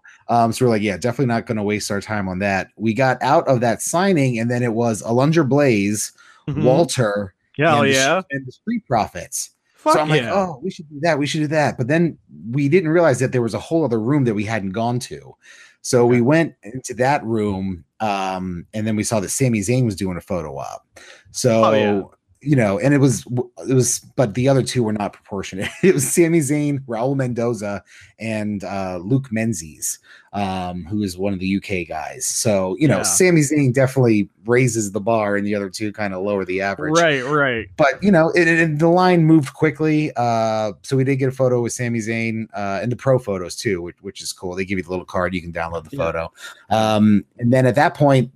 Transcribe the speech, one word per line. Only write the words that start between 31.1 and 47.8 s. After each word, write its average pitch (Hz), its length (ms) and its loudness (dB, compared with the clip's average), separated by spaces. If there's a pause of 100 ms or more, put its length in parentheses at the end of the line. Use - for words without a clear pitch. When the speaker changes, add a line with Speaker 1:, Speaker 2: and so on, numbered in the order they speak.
Speaker 1:
one 98 160 -2
of 92 60 -6
the 95 80 -4
U 95 140 0
K 92 240 -6
guys. 73 400 -10
So, 95 540 0
you 156 80 4
know, 104 100 2
Speaker 2:
Yeah. - 60 -4
Speaker 1:
Sami 180 380 4
Zayn 143 320 2
definitely 123 560 2 (160)
raises 113 460 2
the 104 100 -6
bar, 104 360 0
and 101 80 -2
the 104 100 -2
other 101 140 -4
two 104 220 -8
kinda 98 280 -6
lower 98 260 -2
the 92 160 -4
average. 98 360 -2
Speaker 2:
Right, 147 280 2
right. 131 420 -2 (100)
Speaker 1:
But, 135 260 2
you 202 80 4
know, 160 200 6
it, 175 160 4
it, 165 320 2
the 165 100 4
line 180 360 4
moved 156 280 4
quickly. 156 640 0
Uh, 113 640 0
so - 140 -4
we 131 80 2
did 135 140 0
get 135 120 0
a - 20 -2
photo 123 300 0
with 113 120 -4
Sami 117 260 -4
Zayn, 113 540 -4
uh, 98 280 -6
and 113 100 -4
the 123 40 -4
pro 131 240 2
photos 92 360 -6
too, 95 260 -4
which, 87 200 -12
which 95 200 -14
is 78 100 -10
cool. 90 240 -12
They 95 100 -6
give 95 120 -4
you 92 60 -4
the 78 80 -16
little 92 140 -6
card, 92 280 -2
you 90 80 -4
can 85 120 -12
download 82 360 -8
the 71 80 -12
Speaker 2:
Yeah. 76 80 -4
Speaker 1:
photo. 82 260 -6 (380)
Um, 107 560 2 (140)
and 120 120 2
then 127 140 6
at 117 100 2
that 160 200 2